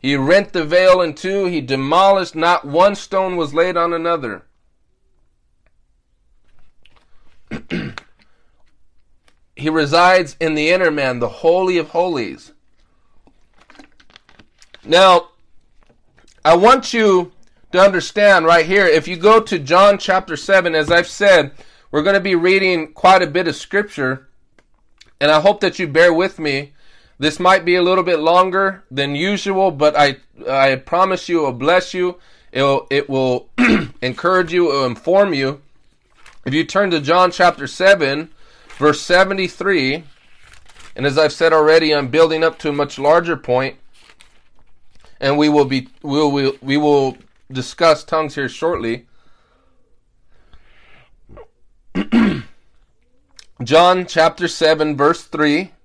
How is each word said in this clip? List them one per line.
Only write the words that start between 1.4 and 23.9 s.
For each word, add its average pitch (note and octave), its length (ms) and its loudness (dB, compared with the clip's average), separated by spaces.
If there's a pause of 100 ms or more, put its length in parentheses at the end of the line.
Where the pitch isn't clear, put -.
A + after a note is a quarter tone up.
He F3 120 -4
demolished. D#3 760 0
Not E3 280 0
one F3 320 0
stone F#3+ 400 -6
was D3+ 180 -6
laid E3+ 220 0
on E3+ 160 -2
another. E3 540 -6 (3000)
<clears throat> - 500 -12 (1600)
He D#3 60 -4
resides E3 720 2
in D#3+ 140 -4
the D3+ 160 -2
inner F3+ 200 0
man, C3 280 -4
the A#2 100 -4
Holy F3+ 480 0
of D#3+ 140 -6
Holies. D3+ 600 -6 (2250)
Now, F3 460 4 (1120)
I E3 140 4
want A#3+ 360 2
you G3 380 2 (400)
to F3+ 80 0
understand F#3+ 680 2
right E3 200 4
here, F#3+ 200 2
if D#3 220 2
you F3+ 80 -8
go G#3 240 4
to G#3+ 180 -4
John F3+ 400 4
chapter F#3+ 380 -4
seven, F3 400 0
as D#3 160 -2
I've E3+ 160 2
said, F3+ 460 2 (380)
we're D3+ 120 -2
gonna G3 160 2
be F#3 160 -2
reading F3+ 560 0
quite F#3 300 4
a E3+ 60 -2
bit E3 200 -4
of D3 80 -4
scripture, D3 720 -6 (920)